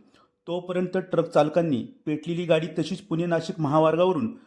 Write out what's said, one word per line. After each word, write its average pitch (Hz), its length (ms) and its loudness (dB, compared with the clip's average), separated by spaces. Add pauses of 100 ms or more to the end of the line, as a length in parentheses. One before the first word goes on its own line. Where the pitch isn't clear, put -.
(460)
तोपर्यंत 180 520 -4
ट्रक 165 300 0
चालकांनी 151 580 2 (200)
पेटलेली 165 380 -4
गाडी 160 220 2
तशीच - 340 -4
पुणे 170 260 -4
नाशिक 165 340 -2
महामार्गावरून 156 760 2 (100)